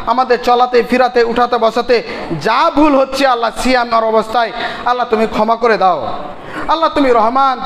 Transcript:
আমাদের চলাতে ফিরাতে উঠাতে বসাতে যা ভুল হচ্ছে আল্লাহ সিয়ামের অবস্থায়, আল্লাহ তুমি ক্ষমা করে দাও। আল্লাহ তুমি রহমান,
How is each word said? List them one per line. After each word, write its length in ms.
আমাদের 360
চলাতে 400
ফিরাতে 420
উঠাতে 320
বসাতে 460
যা 320
ভুল 220
হচ্ছে 300
আল্লাহ 240
সিয়ামের 420
অবস্থায়, 480
আল্লাহ 240
তুমি 160
ক্ষমা 300
করে 220
দাও। 300
আল্লাহ 260
তুমি 160
রহমান, 560